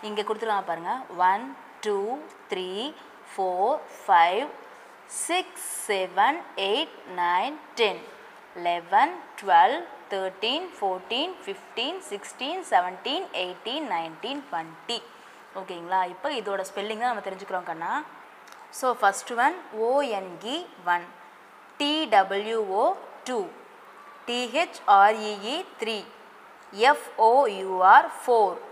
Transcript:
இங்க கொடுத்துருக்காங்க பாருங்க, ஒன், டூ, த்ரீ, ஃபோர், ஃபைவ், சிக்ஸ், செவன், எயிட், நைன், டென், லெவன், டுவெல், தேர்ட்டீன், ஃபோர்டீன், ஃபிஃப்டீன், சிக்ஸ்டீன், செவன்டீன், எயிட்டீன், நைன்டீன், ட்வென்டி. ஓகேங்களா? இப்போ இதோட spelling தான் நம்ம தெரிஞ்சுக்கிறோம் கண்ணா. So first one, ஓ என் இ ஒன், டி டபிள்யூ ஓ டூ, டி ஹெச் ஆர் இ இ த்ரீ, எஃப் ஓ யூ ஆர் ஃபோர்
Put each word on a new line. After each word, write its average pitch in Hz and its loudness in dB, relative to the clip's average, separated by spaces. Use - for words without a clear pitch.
இங்க 208 -4
கொடுத்துருக்காங்க 208 -2
பாருங்க, 170 -4
ஒன், 202 2
டூ, 208 0
த்ரீ, 185 -6
ஃபோர், 196 0
ஃபைவ், 180 4
சிக்ஸ், 359 -4
செவன், 196 0
எயிட், 294 -2
நைன், 190 0
டென், 185 0
லெவன், 175 2
டுவெல், 180 6
தேர்ட்டீன், 220 -4
ஃபோர்டீன், 226 -4
ஃபிஃப்டீன், 294 -8
சிக்ஸ்டீன், 294 -8
செவன்டீன், 185 0
எயிட்டீன், 226 -8
நைன்டீன், 170 -8
ட்வென்டி. 165 -8
ஓகேங்களா? 180 -4
இப்போ - -8
இதோட 196 -4
spelling 214 -6
தான் 247 0
நம்ம 196 -8
தெரிஞ்சுக்கிறோம் 185 -8
கண்ணா. 165 -6
So 262 -2
first 196 2
one, 302 4
ஓ - 2
என் 190 -8
இ 285 -4
ஒன், 175 0
டி 285 0
டபிள்யூ 202 2
ஓ 233 4
டூ, 254 -4
டி 240 -2
ஹெச் 339 0
ஆர் 208 8
இ - -6
இ 302 -4
த்ரீ, 220 -4
எஃப் 294 0
ஓ - 8
யூ 190 -6
ஆர் 302 10
ஃபோர் 214 4